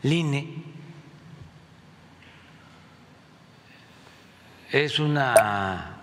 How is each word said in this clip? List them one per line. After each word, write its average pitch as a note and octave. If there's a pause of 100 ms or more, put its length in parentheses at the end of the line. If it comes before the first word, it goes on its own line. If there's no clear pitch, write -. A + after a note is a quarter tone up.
line C#3+ (4000)
es C#3+
una A2